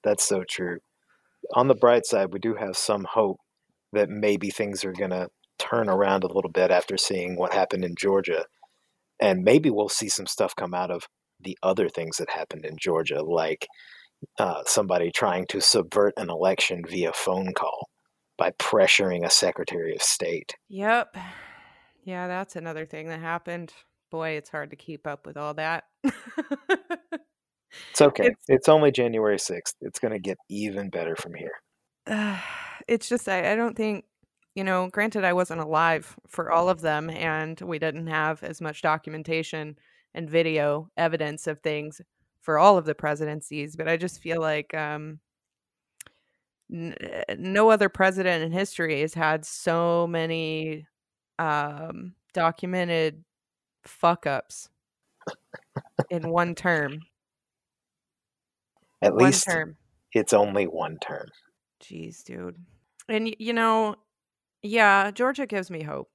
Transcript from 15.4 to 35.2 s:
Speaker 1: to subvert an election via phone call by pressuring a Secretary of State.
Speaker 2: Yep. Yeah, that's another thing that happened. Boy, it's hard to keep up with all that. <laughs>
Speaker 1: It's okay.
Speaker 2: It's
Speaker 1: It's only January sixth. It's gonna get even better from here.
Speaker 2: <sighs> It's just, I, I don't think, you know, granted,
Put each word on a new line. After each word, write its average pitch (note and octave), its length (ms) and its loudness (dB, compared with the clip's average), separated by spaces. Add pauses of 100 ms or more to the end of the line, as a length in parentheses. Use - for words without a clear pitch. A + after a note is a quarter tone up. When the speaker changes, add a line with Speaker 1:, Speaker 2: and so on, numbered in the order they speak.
Speaker 1:
to - 120 -4
subvert G2+ 560 4
an F2+ 140 -6
election F2 580 0
via E2+ 240 -2
phone F#2+ 400 -2
call - 360 -4 (500)
by E2+ 140 2
pressuring F#2 720 2
a E2+ 60 0
Secretary E2+ 640 0
of - 80 -4
State. - 520 -2 (140)
Speaker 2:
Yep. G#3 480 0 (880)
Yeah, F3+ 240 -8
that's F#3 280 -6
another D#3+ 300 -10
thing D#3 220 -12
that D#3+ 120 -10
happened. E3+ 520 -8 (380)
Boy, D#3+ 200 -4
it's D3+ 200 -8
hard D3 200 -8
to C#3+ 60 -18
keep D3+ 300 -14
up D3 200 -10
with D3 100 -14
all D3 180 -8
that. D#3 300 -4 (180)
<laughs> C4+ 100 0 (1800)
Speaker 1:
It's - 120 4
okay. C3+ 240 6
Speaker 2:
It's - 220 0
Speaker 1:
It's C3 200 4
only D#3 240 8
January A2+ 460 2
sixth. - 420 -6
It's - 180 -10
gonna A2 200 -2
get F#2 200 -6 (100)
even G2+ 420 -6
better E2 260 -4
from E2 180 -12
here. E2 180 -12 (540)
Speaker 2:
<sighs> G#3 340 -4 (480)
It's A3+ 200 0
just, A#3+ 200 -2
I, F#3 240 2
I - 20 4
don't A3+ 220 -2
think, G#3+ 280 -2 (520)
you F#3+ 80 -4
know, F#3 240 0
granted, G#3 360 0